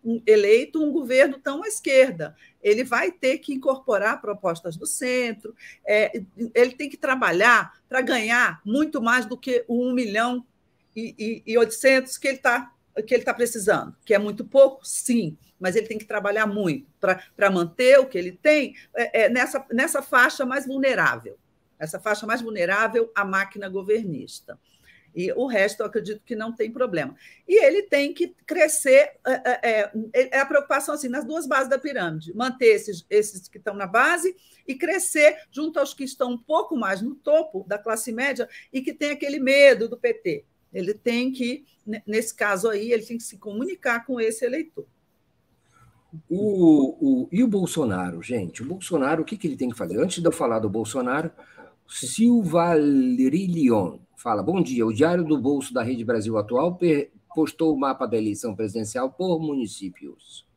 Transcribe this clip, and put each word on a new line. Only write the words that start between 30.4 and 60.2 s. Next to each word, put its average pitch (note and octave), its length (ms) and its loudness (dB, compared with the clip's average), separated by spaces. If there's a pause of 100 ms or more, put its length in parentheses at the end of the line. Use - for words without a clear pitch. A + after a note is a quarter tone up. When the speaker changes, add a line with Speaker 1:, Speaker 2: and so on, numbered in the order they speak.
Speaker 1:
a C#4 60 0
preocupação, D4 480 0
assim, C#4+ 140 -8
nas B3+ 160 -6
duas D#4 220 -6
bases C4 220 0
da C4 100 -2
pirâmide, F3 580 -6
manter B3 380 4
esses, G3+ 340 -6
esses G#3 400 0
que - 100 -20
estão G3 160 -8
na G3+ 120 -6
base D#4 500 2 (300)
e - 80 -8
crescer D#4 640 2 (120)
junto D#4 280 -6
aos C#4+ 160 -2
que C#4 100 -10
estão B3+ 280 -6
um A#3+ 60 -8
pouco E4 380 -2
mais F#3+ 240 -2
no C4+ 140 -6
topo D4+ 520 0
da G3+ 120 -4
classe A3+ 340 -6
média B3 360 -4 (240)
e C4 100 -4
que D4+ 100 -6
tem D4 180 -4
aquele C#4+ 300 -6
medo C4 480 6
do A#3+ 80 -8
P A#3 180 -2
T. E3 300 -6 (280)
Ele F#3+ 200 -6
tem A#3+ 400 -2
que, B3+ 320 -6 (200)
ne-, G#3+ 220 -10
nesse A3 280 -4
caso G#3 340 -2
aí, A3 240 -2
ele A3 100 0
tem A#3 140 -12
que A#3 80 -12
se G3 140 -16
comunicar A#3+ 640 -6
com B3 160 -6
esse A3 240 -2
eleitor. C#4+ 400 -8 (1400)
Speaker 2:
O, D#3+ 960 2
o, - 80 -12
e G3+ 100 2
o B3+ 60 4
Bolsonaro, G#2 720 -2
gente? G#2+ 400 -8
O B2+ 40 -12
Bolsonaro, D#3+ 560 -2
o - 20 -4
que G#3 140 -10
que - 100 -8
ele B2+ 80 -6
tem B2 140 -4
que A#2 60 -12
fazer? F#2 220 -6
Antes F3+ 220 -2
de E3+ 80 2
eu - 40 2
falar A#2 260 -2
do G#2+ 100 -2
Bolsonaro, B2 640 -4 (580)
Silva F3 840 2
Lirion C3+ 1200 2 (160)
fala, G#2 280 -4
"Bom E3+ 200 0
dia, B2 220 0
o A2 80 0
Diário E3 320 2
do D3+ 140 0
Bolso C3+ 340 -4
da B2 100 -2
Rede A#2 220 -4
Brasil A2+ 320 -2
Atual B2 400 -2
per-, D#3 340 0 (240)
postou D#3 400 0
o C3+ 40 -4
mapa C3+ 260 -4
da A2+ 140 -2
eleição G#2+ 360 -4
presidencial A2 560 -6
por F3+ 300 -2
municípios. G#2 1040 -10 (100)